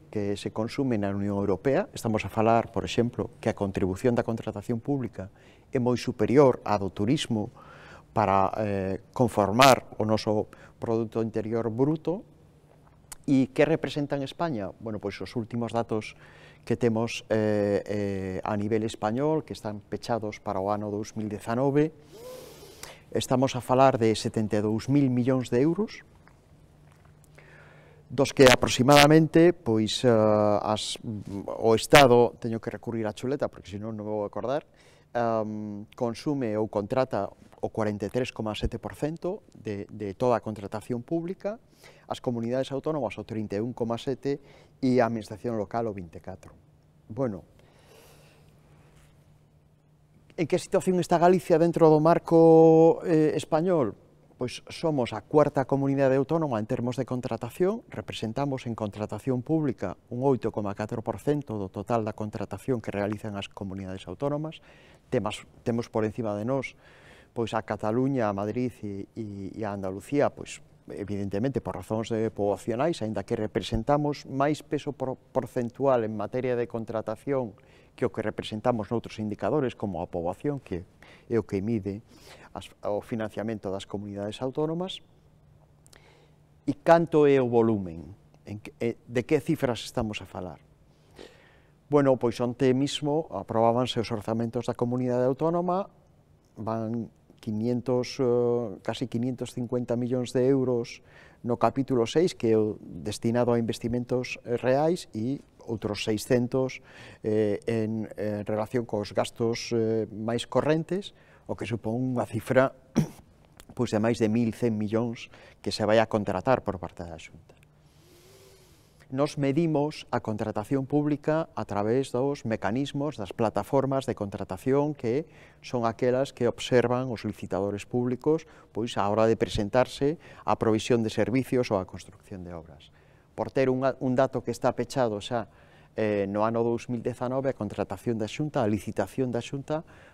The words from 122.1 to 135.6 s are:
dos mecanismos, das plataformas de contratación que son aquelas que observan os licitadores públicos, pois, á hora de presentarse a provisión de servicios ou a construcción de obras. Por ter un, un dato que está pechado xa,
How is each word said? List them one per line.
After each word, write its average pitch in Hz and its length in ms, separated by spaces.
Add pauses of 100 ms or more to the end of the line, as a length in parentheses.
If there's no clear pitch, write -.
dos 139 320
mecanismos, 139 720
das 98 160
plataformas 135 800
de 110 100
contratación 107 800
que 123 320 (320)
son 117 240
aquelas 123 480
que 120 160
observan 123 560
os 117 160
licitadores 101 640
públicos, 127 640 (240)
pois, 117 240
á 101 80
hora 110 240
de 110 80
presentarse 123 800 (240)
a - 160
provisión 110 480
de 107 80
servicios 123 560
ou 104 80
a 92 80
construcción - 560
de 87 80
obras. 80 400 (420)
Por 107 180
ter 131 220
un, 127 120
un 131 280
dato 127 320
que 117 80
está 120 240
pechado 120 440
xa, 113 280 (480)